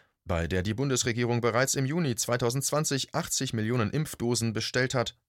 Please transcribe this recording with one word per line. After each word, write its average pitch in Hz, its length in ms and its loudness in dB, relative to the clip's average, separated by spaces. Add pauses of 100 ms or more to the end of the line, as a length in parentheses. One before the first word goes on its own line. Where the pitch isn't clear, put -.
(240)
bei 82 220 0
der 90 160 0
die 104 120 0
Bundesregierung 120 680 0
bereits 120 320 2
im 135 100 0
Juni 143 320 0
zweitausendzwanzig 127 960 0
achtzig 143 380 -2
Millionen 113 380 0
Impfdosen 117 640 -2
bestellt 127 400 0
hat, 120 220 -2 (120)